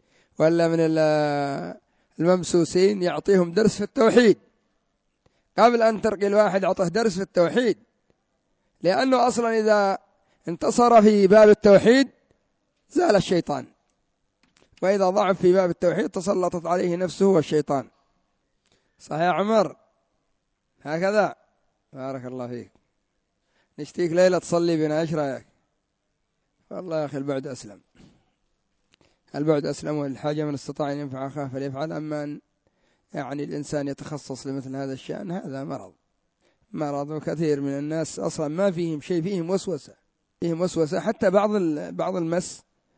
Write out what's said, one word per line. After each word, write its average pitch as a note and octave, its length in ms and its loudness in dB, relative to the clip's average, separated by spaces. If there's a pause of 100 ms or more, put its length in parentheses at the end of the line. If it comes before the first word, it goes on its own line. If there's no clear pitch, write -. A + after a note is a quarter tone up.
(380)
ولا E3 300 2
من E3 100 0
ال-، D3+ 960 0 (440)
الممسوسين F3+ 840 2
يعطيهم F3 500 0
درس G#3 240 2
في G3+ 80 -6
التوحيد، A3+ 540 4 (1200)
قبل A#3 240 6
أن A3 200 2
ترقي G3+ 240 -2
الواحد G3+ 380 2
أعطه F#3 240 0
درس G#3 280 0
في F#3+ 60 -4
التوحيد، F3+ 560 0 (1040)
لأنه B3 460 2
أصلًا A3+ 300 -2
إذا G#3 400 2 (500)
انتصر A3+ 540 4
في G#3 240 6
باب G#3+ 220 10
التوحيد G#3+ 600 6 (840)
زال E4 260 2
الشيطان، D3 500 -2 (1160)
وإذا F#3+ 280 2
ضعف F#3+ 300 0
في F3+ 120 4
باب F#3 180 2
التوحيد E3+ 380 -2
تسلطت F3+ 580 -4
عليه F3 300 -2
نفسه F#3 300 -2
والشيطان. D3+ 600 0 (1120)
صحيح D3 220 -8
يا F3 100 2
عمر؟ F3+ 460 0 (1080)
هكذا؟ F3 520 -2 (580)
بارك C3 320 -12
الله B2+ 240 -10
فيك. A#2 220 -12 (1080)
نشتيك E3 340 -4
ليلة F3+ 260 4
تصلي E3+ 380 0
بنا، D3+ 240 0
إيش E3 140 -4
رأيك؟ C#3 320 -6 (1200)
والله F3+ 300 -8
يا D3+ 40 -4
أخي C#3 140 -8
البعد C#3 280 -6
أسلم، A2 340 -16 (1500)
البعد D3 320 0
أسلم، D3+ 300 -6
والحاجة D3+ 480 -6
من D3 100 -6
استطاع C#3+ 380 -8
أن C#3+ 60 -8
ينفع C3+ 280 -10
أخاه C#3 200 -10
فليفعل. C3+ 460 -8
أما D3+ 320 -8
أن D3 160 -12 (720)
يعني C#3+ 300 -8
الإنسان D3 440 -8
يتخصص C#3+ 580 -12
لمثل C3+ 300 -10
هذا C#3 160 -8
الشأن، E3 380 -12
هذا D3 340 -10
مرض، A2 280 -12 (800)
مرض. C#3+ 380 -6
وكثير D3+ 500 -2
من C#3 180 -4
الناس D3+ 400 -6
أصلًا D#3+ 300 -6
ما F#3+ 220 -2
فيهم E3 300 -6
شيء، E3+ 220 -4
فيهم F3 280 -4
وسوسة، F#3 440 -6 (460)
فيهم E3 200 -4
وسوسة. E3 400 -2
حتى G#3 300 0
بعض G#3 240 2
ال-، E3+ 380 -4
بعض F3+ 240 -6
المس، E3+ 460 -6 (360)